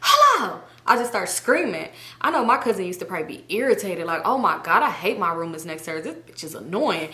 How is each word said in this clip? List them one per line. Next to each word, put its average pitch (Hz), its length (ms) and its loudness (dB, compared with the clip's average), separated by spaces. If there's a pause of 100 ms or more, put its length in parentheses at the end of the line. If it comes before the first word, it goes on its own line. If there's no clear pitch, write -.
Hello. 523 600 4 (260)
I 247 100 4
just 240 120 -2
start 185 200 -2
screaming. 247 600 -2 (320)
I 269 80 2
know 302 160 2
my 240 120 4
cousin 202 280 0
used 180 140 -8
to 185 60 -8
probably 160 320 -6
be - 180 -10
irritated, 202 500 0
like, 165 180 -2
Oh 247 140 2
my 196 240 2
God, 175 220 4
I 285 80 4
hate 175 260 -2
my 170 160 0
roommates 165 320 -6
next 160 200 -10
to 170 60 -8
her. 160 100 -4
This 269 140 -8
bitch - 280 -16
is 113 100 -12
annoying. 165 600 -2